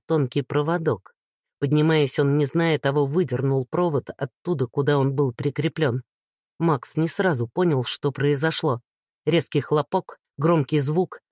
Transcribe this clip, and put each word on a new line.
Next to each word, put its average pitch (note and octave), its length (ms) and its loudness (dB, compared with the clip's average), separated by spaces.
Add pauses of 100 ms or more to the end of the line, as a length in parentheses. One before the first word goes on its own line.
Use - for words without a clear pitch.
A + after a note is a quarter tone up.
тонкий C#3+ 360 0
проводок. D3 720 -2 (460)
Поднимаясь, D3+ 580 2
он, C#3+ 180 4
не D3+ 80 2
зная E3 340 0
того, C#3 280 0
выдернул C3+ 580 0
провод E3 520 -2
оттуда, C3+ 500 -4
куда C#3 320 0
он C3+ 160 0
был C3+ 180 0
прикреплён. C#3 720 -2 (560)
Макс D#3+ 380 0
не D#3+ 120 0
сразу D3+ 400 0
понял, D#3+ 360 0
что - 280 -4
произошло. C#3+ 680 0 (440)
Резкий D#3 360 0
хлопок, - 580 -2 (180)
громкий D#3 440 2
звук, D#3 400 -2 (120)